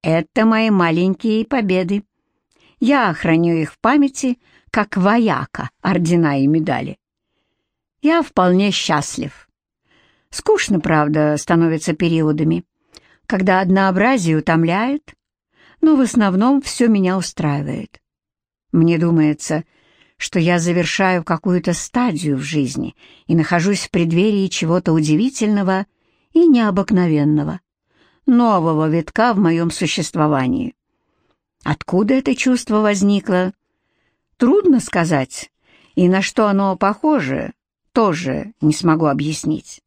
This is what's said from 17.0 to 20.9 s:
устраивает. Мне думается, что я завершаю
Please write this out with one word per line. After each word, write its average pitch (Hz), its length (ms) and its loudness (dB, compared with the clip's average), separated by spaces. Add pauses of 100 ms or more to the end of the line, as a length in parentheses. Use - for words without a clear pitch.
устраивает. 147 840 -6 (720)
Мне 165 260 4
думается, 160 680 0 (500)
что - 240 -6
я 175 200 2
завершаю 175 640 -2